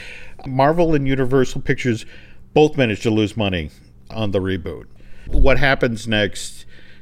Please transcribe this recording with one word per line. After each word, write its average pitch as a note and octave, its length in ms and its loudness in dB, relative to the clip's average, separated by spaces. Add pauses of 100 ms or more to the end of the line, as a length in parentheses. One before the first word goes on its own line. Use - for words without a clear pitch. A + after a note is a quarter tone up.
(460)
Marvel D#3 480 2
and C#3 140 0
Universal C3 540 0
Pictures - 440 -2 (480)
both D3+ 220 4
managed A2+ 260 0
to A#2 80 0
lose A2 260 0
money F#2 340 -2 (400)
on A2 200 -4
the G2 100 0
reboot. F#2 440 -6 (420)
What C3+ 320 6
happens C3 480 0
next? G#2 600 -2 (360)